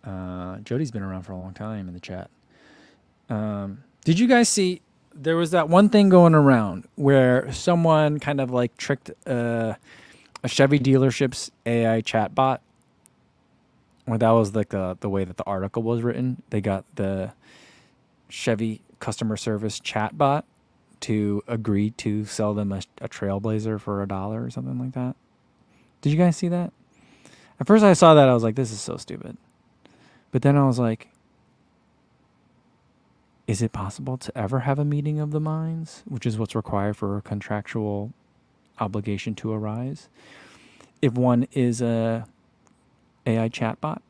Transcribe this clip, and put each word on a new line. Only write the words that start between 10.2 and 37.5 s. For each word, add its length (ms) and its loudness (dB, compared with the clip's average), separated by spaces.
a 60 -6
Chevy 300 4
dealership's 720 2
A 300 0
I 60 -2
chatbot? 580 0
Well, 120 -2
that 120 4
was, 240 4
like, 160 -2
the, 300 -4
the 100 -4
way 140 -2
that 120 -10
the 80 -8
article 380 -4
was 180 -2
written. 480 -4
They 140 -4
got 320 -4
the 400 -6
Chevy 500 -4
customer 360 -6
service 440 -6
chatbot 640 -2
to 460 -2
agree 440 -2
to 340 -4
sell 300 -4
them 180 -4
a, 80 -6
a 60 -10
Trailblazer 680 -4
for 240 -6
a 60 -6
dollar 340 -6
or 80 -8
something 280 -10
like 140 -8
that. 240 -8
Did 100 0
you 60 0
guys 160 4
see 140 -4
that? 240 -4
At 60 -4
first 180 8
I 80 10
saw 220 10
that, 120 10
I 60 6
was 100 4
like, 120 0
"This 180 -4
is 80 -12
so 160 -10
stupid." 400 -14
But 100 0
then 160 4
I 100 4
was 120 2
like, 300 -2
"Is 140 -4
it 120 -2
possible 440 -8
to 180 -12
ever 260 -2
have 180 -2
a 80 -2
meeting 340 -4
of 100 -6
the 100 -4
minds, 640 -8
which 180 -10
is 140 -2
what's 160 -6
required 420 -4
for 220 -4
a 20 -6
contractual 960 -6